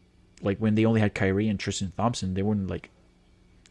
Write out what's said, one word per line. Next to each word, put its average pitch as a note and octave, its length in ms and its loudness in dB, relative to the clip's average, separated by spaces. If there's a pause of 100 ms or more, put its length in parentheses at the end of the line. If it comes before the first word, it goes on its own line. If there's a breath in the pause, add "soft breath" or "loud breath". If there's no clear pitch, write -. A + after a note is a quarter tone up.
(400)
like, G2+ 180 0
when G#2+ 180 2
they A2 100 4
only A2+ 140 4
had G#2 140 2
Kyrie G2+ 340 0
and G2+ 100 -2
Tristan G2 380 -6
Thompson, G2 380 -2
they F#2+ 80 0
weren't, G2+ 280 0
like, F2+ 200 -8 (800)